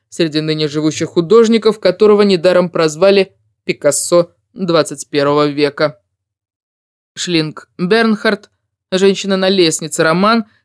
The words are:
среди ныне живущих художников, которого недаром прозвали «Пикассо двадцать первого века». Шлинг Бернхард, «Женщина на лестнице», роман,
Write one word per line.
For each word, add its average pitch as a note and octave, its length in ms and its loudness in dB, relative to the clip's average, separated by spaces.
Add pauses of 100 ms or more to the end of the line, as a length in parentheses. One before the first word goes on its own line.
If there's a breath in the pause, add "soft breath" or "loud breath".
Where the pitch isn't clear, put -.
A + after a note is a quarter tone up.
среди D#3 320 -4
ныне D#3 260 -4
живущих D3+ 420 -4
художников, G#3+ 720 2
которого G#3 440 2
недаром F3+ 460 2
прозвали F#3 640 0 (280)
«Пикассо E3+ 680 -2 (220)
двадцать D#3+ 560 -4
первого D3 380 0
века». D3 540 -4 (1120)
Шлинг D#3+ 640 -6
Бернхард, G#3+ 720 0 (420)
«Женщина F#3+ 460 0
на F#3+ 120 -2
лестнице», E3 540 -2
роман, G3 420 0 (200)